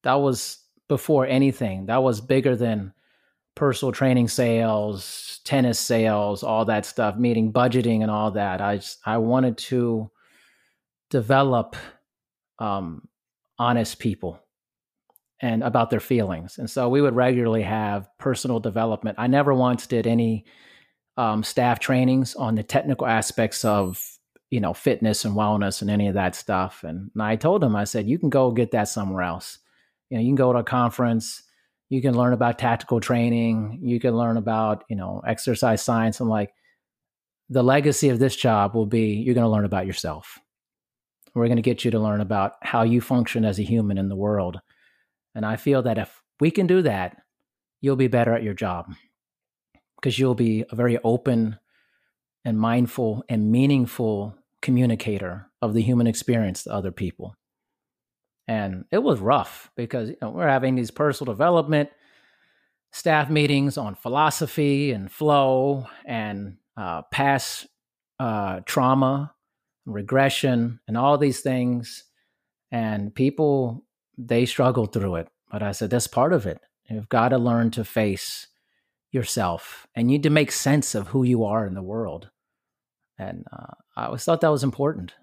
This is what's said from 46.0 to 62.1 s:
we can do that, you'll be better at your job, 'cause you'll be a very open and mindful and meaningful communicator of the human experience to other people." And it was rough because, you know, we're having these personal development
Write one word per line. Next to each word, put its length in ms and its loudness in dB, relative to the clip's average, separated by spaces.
we 120 4
can 160 2
do 140 4
that, 360 -2
you'll 160 0
be 120 2
better 260 2
at 100 0
your 100 -4
job, 380 -6
'cause 160 0
you'll 180 4
be 340 2
a 60 -8
very 280 2
open 540 2
and 160 -2
mindful 680 0
and 240 0
meaningful 840 0
communicator 880 -2
of 120 -2
the 80 2
human 260 2
experience 560 -2
to 100 -10
other 180 -4
people." 440 -10
And 420 -4
it 80 0
was 220 0
rough 560 -2
because, 320 -6
you 140 -12
know, 80 -8
we're 180 -2
having 260 2
these 160 -2
personal 420 -2
development 580 2